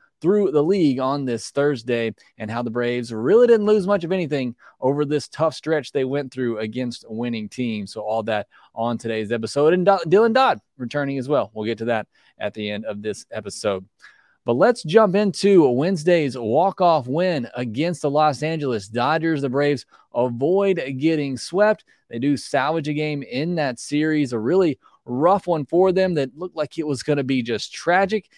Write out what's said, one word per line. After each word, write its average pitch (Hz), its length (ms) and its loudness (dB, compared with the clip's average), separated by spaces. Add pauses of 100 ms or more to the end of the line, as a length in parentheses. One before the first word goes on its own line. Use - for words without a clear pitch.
(200)
through 190 320 2
the 147 100 4
league 156 380 2
on 135 240 -2
this 120 260 -4
Thursday 120 640 -2 (260)
and 110 120 -8
how 120 100 -4
the 120 80 -4
Braves 120 440 -4
really 180 340 4
didn't 220 200 4
lose 208 200 2
much 202 160 0
of 165 80 -6
anything 139 420 -2 (280)
over 143 240 0
this 143 240 -2
tough 156 240 0
stretch 156 400 -4
they 139 100 0
went 135 300 -4
through 117 260 -2
against 117 500 -6
winning 113 380 -6
teams. 110 460 -6
So 110 80 -8
all 107 220 -2
that 107 260 -2 (260)
on 117 220 -2
today's 110 340 -4
episode. 139 420 2
And 180 120 0
Do-, 196 120 6 (100)
Dylan 220 260 4
Dodd 254 260 2 (180)
returning 139 400 -4
as 127 120 -6
well. 123 240 0
We'll 107 120 -6
get 113 120 -2
to 113 80 -8
that 113 220 -2 (300)
at 104 160 -6
the 107 160 -6
end 104 140 -6
of 104 180 -8
this 107 300 -6
episode. 98 540 -4 (580)
But 120 100 0
let's 208 280 2
jump 190 340 4
into 196 540 4
Wednesday's 165 640 2
walk-off 151 720 2
win 151 480 -2
against 127 480 -4
the 147 80 0
Los 143 320 2
Angeles 139 460 -4
Dodgers. 143 560 0
The 135 60 -2
Braves 143 360 0 (300)
avoid 156 640 0 (160)
getting 143 400 0
swept. 208 480 0 (240)
They 117 80 -10
do 139 180 0
salvage 143 520 -2
a 151 60 -4
game 151 280 -4
in 147 340 -4
that 139 240 -2
series, 147 540 0
a 113 60 -2
really 156 400 2 (260)
rough 160 400 2
one 160 220 -2
for 185 240 4
them 185 240 0
that 135 200 -2
looked 170 200 -12
like 156 240 -6
it 151 80 -4
was 135 160 -4
gonna 143 200 0
be 131 200 0
just 113 280 -4
tragic 190 680 0